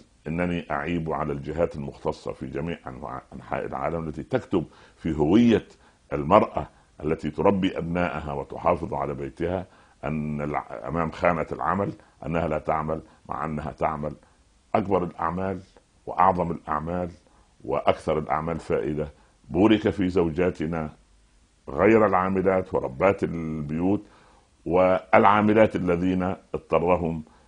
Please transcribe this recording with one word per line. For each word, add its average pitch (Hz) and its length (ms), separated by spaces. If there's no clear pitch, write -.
إنني 85 440
أعيب 80 420
على 73 200
الجهات 76 440
المختصة 71 560
في - 140
جميع 76 400
أنواع-، 64 360
أنحاء 64 320
العالم 78 440
التي 76 140
تكتب 98 420
في 78 220
هوية 104 480
المرأة 76 560
التي 78 280
تربي 92 480
أبنائها 82 540
وتحافظ 78 600
على 71 200
بيتها 82 520
أن 76 360
الع-، 69 480
أمام 82 220
خانة 85 420
العمل 87 400
أنها 82 220
لا 78 100
تعمل، 78 440
مع 69 160
أنها 76 280
تعمل 76 440
أكبر 95 300
الأعمال 90 560
وأعظم 90 440
الأعمال 82 600
وأكثر 76 540
الأعمال 78 400
فائدة. 76 540
بورك 107 400
في 92 180
زوجاتنا 85 840
غير 104 380
العاملات 95 680
وربات 76 500
البيوت 82 840
والعاملات 104 1120
الذين 90 460
اضطرهم، 82 680